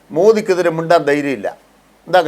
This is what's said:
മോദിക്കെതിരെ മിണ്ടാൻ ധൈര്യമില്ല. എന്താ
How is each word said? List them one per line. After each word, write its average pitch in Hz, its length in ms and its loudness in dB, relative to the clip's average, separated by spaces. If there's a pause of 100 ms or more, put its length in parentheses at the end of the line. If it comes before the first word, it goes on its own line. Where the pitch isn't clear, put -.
(180)
മോദിക്കെതിരെ 185 640 2
മിണ്ടാൻ 165 320 2
ധൈര്യമില്ല. 127 380 -4 (580)
എന്താ 175 200 2